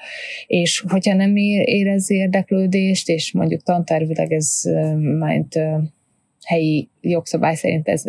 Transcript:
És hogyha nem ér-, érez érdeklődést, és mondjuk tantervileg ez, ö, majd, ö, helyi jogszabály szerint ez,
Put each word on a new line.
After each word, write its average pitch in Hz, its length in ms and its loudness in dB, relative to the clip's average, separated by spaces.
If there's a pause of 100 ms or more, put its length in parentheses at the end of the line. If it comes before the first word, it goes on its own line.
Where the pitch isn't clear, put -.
(460)
És - 420 0
hogyha 190 260 2
nem 196 220 4
ér-, 202 320 2
érez 196 420 2
érdeklődést, 190 1000 2
és 165 240 -2
mondjuk 165 300 0
tantervileg 160 680 0
ez, 156 320 -2
ö, 156 320 0 (220)
majd, 156 380 -2
ö, 156 200 0 (680)
helyi 156 440 0 (120)
jogszabály 165 540 0
szerint 160 340 -2
ez, 160 200 0